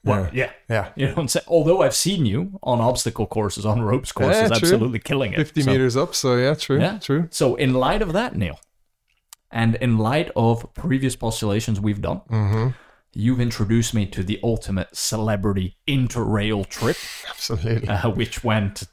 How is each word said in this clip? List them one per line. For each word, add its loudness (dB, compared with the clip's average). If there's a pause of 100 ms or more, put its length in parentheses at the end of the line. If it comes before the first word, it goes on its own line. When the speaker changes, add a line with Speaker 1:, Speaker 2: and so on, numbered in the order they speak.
Speaker 1:
well, 0
Speaker 2:
Yeah. -
Speaker 1:
yeah. -2 (180)
Speaker 2:
Yeah. 0
Speaker 1:
You 0
know -2
what -2
I'm -4
saying? -2
Although 4
I've 2
seen 0
you -2
on 0
obstacle 0
courses, -2
on 2
ropes 0
courses, 2
Speaker 2:
Yeah, 4
true. 2
Speaker 1:
absolutely 2
killing -2
it. -4
Speaker 2:
Fifty 0
Speaker 1:
So 4
Speaker 2:
meters 2
up, 0
so 2
yeah, 2
true, 0
Speaker 1:
Yeah. 0
Speaker 2:
true. 0
Speaker 1:
So 2
in 2
light 2
of -2
that, -2
Neil, -4 (920)
and 2
in 2
light 0
of 0
previous -2
postulations -2
we've 0
done, -4 (100)
Speaker 2:
Mm-hmm. 2 (460)
Speaker 1:
you've 2
introduced 0
me 2
to -6
the -2
ultimate -2
celebrity -2 (100)
interrail 0
trip. -2 (160)
Speaker 2:
<laughs> -14
Absolutely. -4
Speaker 1:
Uh, 0
which -4
went 0 (100)